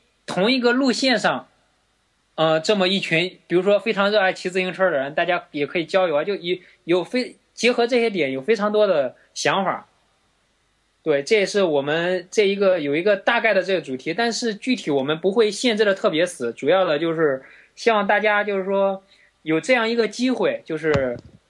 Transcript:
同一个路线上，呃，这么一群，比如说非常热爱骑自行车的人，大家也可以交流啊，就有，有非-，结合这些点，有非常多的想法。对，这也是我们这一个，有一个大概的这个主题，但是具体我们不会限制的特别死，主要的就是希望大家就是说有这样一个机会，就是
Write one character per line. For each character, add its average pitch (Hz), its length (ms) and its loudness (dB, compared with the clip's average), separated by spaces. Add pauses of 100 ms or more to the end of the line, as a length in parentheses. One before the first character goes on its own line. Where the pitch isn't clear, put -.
(260)
同 196 240 0
一 262 100 0
个 240 120 2
路 262 200 2
线 254 260 0
上， 151 300 -2 (880)
呃， 160 240 2
这 208 160 0
么 185 100 2
一 190 140 0
群， 170 380 -2 (100)
比 165 80 0
如 185 60 4
说 202 180 4
非 226 120 -2
常 202 200 2
热 214 80 4
爱 185 120 2
骑 175 160 -8
自 185 120 -2
行 185 120 -4
车 175 120 0
的 180 80 2
人， 139 200 -2
大 170 120 -2
家 180 260 -2
也 143 160 -4
可 175 140 -4
以 160 40 -4
交 185 220 0
流 160 100 -2
啊， 147 60 0
就 190 140 -4
有， 175 200 -4 (280)
有 175 180 0
非-， 240 320 -6 (180)
结 233 200 0
合 240 120 2
这 247 140 0
些 233 100 0
点， 165 220 -2
有 135 100 -6
非 208 140 0
常 208 160 0
多 208 160 2
的 147 300 0 (180)
想 170 300 0
法。 156 240 -6 (1120)
对， 143 200 0
这 175 120 0
也 202 120 2
是 202 160 0
我 156 180 2
们 170 500 -2
这 208 160 2
一 196 80 2
个， 196 240 2
有 143 160 -2
一 165 80 0
个 202 140 2
大 240 240 0
概 220 140 2
的 185 80 4
这 185 100 -2
个 180 80 0
主 131 160 -8
题， 156 160 -8
但 233 180 -2
是 220 240 -4
具 247 220 -4
体 - 140 -6
我 143 120 0
们 151 160 -2
不 185 140 0
会 214 180 2
限 226 240 -2
制 208 80 0
的 202 120 2
特 190 160 0
别 165 160 0
死， 120 260 -6
主 135 160 -4
要 185 160 4
的 156 140 0
就 165 160 -2
是 147 280 0 (320)
希 - 160 0
望 202 160 2
大 208 140 2
家 208 240 2
就 202 140 -2
是 190 80 -4
说 196 360 0 (380)
有 156 180 -2
这 160 140 0
样 226 160 2
一 233 80 0
个 226 100 2
机 240 240 -2
会， 185 360 -2
就 170 100 -6
是 143 400 0 (340)